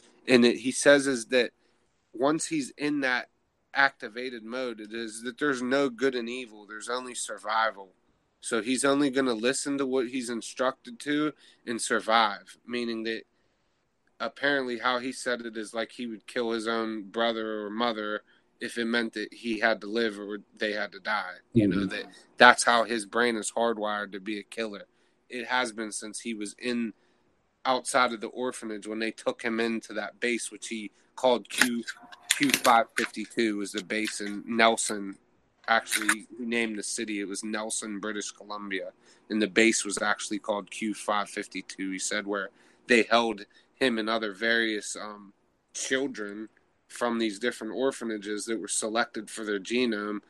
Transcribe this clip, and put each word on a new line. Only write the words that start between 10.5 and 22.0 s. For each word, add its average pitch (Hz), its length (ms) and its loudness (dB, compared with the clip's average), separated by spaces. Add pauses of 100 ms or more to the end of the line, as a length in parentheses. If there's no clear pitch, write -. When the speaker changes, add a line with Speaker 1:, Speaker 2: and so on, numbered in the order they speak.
Speaker 1:
to 147 320 -2 (320)
and 113 160 -4
survive, 107 840 2
meaning 117 380 -4
that 110 200 -4 (960)
apparently 127 600 0
how 123 200 2
he 127 120 -4
said 123 300 -4
it 113 160 -8
is, 107 160 -10
like, 113 180 -4
he 120 160 -8
would 107 200 -10
kill 117 240 -2
his 113 160 -2
own 110 360 -2
brother 110 600 -2
or 104 40 -8
mother 107 520 -2 (400)
if 120 160 -8
it 117 80 0
meant 117 280 0
that 107 200 -6
he 113 260 -4
had 110 220 2
to 104 60 -10
live 110 320 0
or 104 200 -8 (180)
they 107 160 -2
had 104 200 -4
to 98 60 -16
die. 95 360 -4 (180)
You 104 140 8
know, 92 100 2
Speaker 2:
Mm-hmm. 98 120 0
Speaker 1:
that, 104 160 -6 (320)